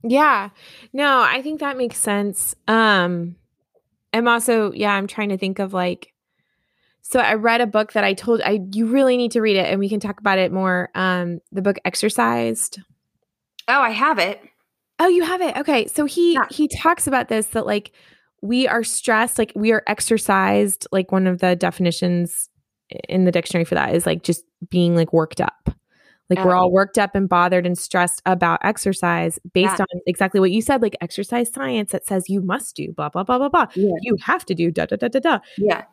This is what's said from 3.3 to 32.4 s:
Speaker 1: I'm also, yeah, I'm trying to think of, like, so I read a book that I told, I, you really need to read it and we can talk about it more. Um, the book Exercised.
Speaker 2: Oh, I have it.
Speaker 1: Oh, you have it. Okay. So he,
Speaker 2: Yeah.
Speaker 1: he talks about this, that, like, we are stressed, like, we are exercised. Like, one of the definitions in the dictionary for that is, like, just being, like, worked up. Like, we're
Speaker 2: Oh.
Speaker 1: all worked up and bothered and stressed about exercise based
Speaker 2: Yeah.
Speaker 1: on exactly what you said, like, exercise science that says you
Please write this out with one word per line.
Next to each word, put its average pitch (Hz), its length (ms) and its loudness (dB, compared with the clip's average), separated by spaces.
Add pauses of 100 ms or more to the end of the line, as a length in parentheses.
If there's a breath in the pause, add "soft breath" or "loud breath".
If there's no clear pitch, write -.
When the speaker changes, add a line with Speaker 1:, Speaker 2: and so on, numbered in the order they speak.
Speaker 1:
I'm 233 140 2
also, 226 460 0
yeah, 208 200 -2
I'm 196 140 -2
trying 208 220 -6
to 190 80 -2
think 190 220 -4
of, 190 140 -4
like, 180 400 -4 (880)
so - 180 -2
I 220 160 2
read 226 260 2
a 240 60 2
book 214 260 -2
that 214 120 0
I 196 80 2
told, 233 280 0
I, 202 200 0 (120)
you 220 140 0
really 254 300 4
need 240 160 0
to 233 80 2
read 214 160 2
it 185 100 2
and 196 120 0
we 196 100 0
can 208 100 -2
talk 202 200 -8
about 196 200 2
it 185 140 0
more. 185 420 0
Um, 180 440 -2 (120)
the 190 100 -6
book 196 240 0
Exercised. 226 920 -2 (880)
Speaker 2:
Oh, 269 140 2
I 233 100 0
have 240 280 0
it. 190 220 -2 (580)
Speaker 1:
Oh, 339 100 4
you 349 140 4
have 359 180 -2
it. 320 160 -4
Okay. 285 300 0
So 302 180 -2
he, 339 300 2
Speaker 2:
Yeah. 254 160 2
Speaker 1:
he 302 180 0
talks - 380 0
about 254 220 -2
this, 220 180 -2
that, - 180 -4
like, 208 260 -4 (500 soft breath)
we 247 260 0
are 233 160 0
stressed, 226 560 0
like, 220 160 0
we 214 180 2
are 214 140 0
exercised. 202 1040 0
Like, 190 200 0
one 190 160 2
of 180 120 0
the 185 160 2
definitions 175 960 -2 (600)
in 185 160 4
the 180 60 2
dictionary 170 340 -2
for 175 100 -4
that 104 200 0
is, 170 100 0
like, - 180 -2
just - 220 -2 (240)
being, 175 260 2
like, 165 180 2
worked 160 280 0
up. - 280 -4 (600 soft breath)
Like, 185 160 2
we're 180 100 6
Speaker 2:
Oh. 185 60 4
Speaker 1:
all 180 100 4
worked 196 260 2
up 202 180 0
and 196 140 0
bothered 180 360 4
and 175 120 0
stressed 180 480 -2
about 175 380 2
exercise 175 720 -2 (160)
based 190 260 2
Speaker 2:
Yeah. 196 140 2
Speaker 1:
on 180 140 -8
exactly 190 320 0
what 190 120 4
you 220 100 0
said, 269 200 0
like, 214 200 -2
exercise 226 500 -4
science 254 400 -4
that - 140 -6
says 185 240 -4
you 196 120 0